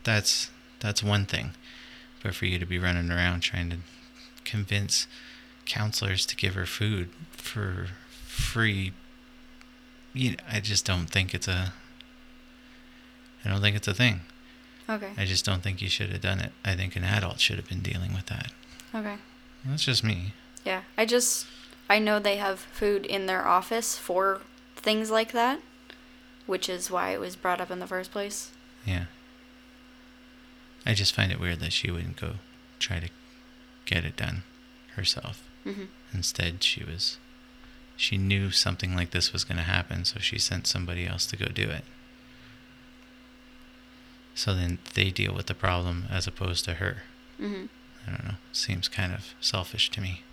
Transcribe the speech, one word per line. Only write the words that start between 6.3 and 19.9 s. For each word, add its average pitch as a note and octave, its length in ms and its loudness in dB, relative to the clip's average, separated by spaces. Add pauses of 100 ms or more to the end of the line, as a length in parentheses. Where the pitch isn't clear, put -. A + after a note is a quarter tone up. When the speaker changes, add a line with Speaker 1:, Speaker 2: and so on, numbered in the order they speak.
Speaker 1:
give F#2 180 0
her F#2+ 120 -2
food G2+ 440 0 (220)
for F#2 560 -4 (380)
free, G2+ 680 2 (1200)
you B2+ 200 2
know, - 40 -4 (140)
I G#2+ 100 0
just G#2 240 0
don't F2 220 2
think F#2 280 0
it's - 140 -2
a, F#2 240 0 (1700)
I G#2 40 0
don't G2 120 2
think G2+ 160 6
it's G#2 120 0
a G2+ 60 2
thing. G#2+ 260 4 (680)
Speaker 2:
Okay. G#3 280 -4
Speaker 1:
I G2+ 80 2
just F#2 200 2
don't F#2+ 180 2
think F#2+ 180 -2
you G2 80 -2
should G2 220 0
have G2 100 -4
done F#2+ 200 0
it. - 120 -6 (120)
I F#2+ 100 2
think F#2 220 -2
an F#2 80 0
adult G2 360 2
should - 160 4
have - 120 -6
been F#2+ 120 -4
dealing F#2+ 320 -2
with F#2+ 140 -2
that. - 240 -6 (440)
Speaker 2:
Okay. G#3 220 -4 (480)
Speaker 1:
That's C#3 200 0
just B2 180 4